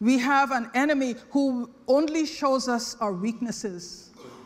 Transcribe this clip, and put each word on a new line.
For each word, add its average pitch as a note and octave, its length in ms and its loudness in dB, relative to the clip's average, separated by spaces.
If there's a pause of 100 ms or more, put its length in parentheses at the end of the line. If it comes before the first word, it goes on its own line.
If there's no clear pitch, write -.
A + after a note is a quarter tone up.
We B3 180 4
have C#4 340 2
an A#3 220 -2
enemy C4+ 420 2 (140)
who B3+ 400 0 (180)
only D4+ 380 2
shows C4+ 420 0
us A#3 320 -2
our G#3 120 -2
weaknesses G3+ 960 -8 (360)